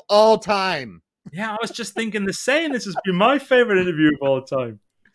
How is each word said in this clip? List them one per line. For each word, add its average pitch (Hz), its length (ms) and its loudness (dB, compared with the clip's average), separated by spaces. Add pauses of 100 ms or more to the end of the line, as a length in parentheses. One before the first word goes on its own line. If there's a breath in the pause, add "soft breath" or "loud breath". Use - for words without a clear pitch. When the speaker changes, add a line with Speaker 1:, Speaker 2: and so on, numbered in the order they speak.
Speaker 1:
all 214 300 6
time. 180 640 -4 (320)
Speaker 2:
Yeah, 214 200 -8
I 208 60 -8
was 226 120 -6
just - 240 -12
thinking 214 300 -4
the 190 80 -2
same. 294 400 -2
This 247 120 -6
has 190 180 -10
been 190 120 -2
my 240 240 2
favorite 233 420 2
interview 156 320 2
of 135 80 -8
all 135 220 0
time. 123 360 -6 (360 loud breath)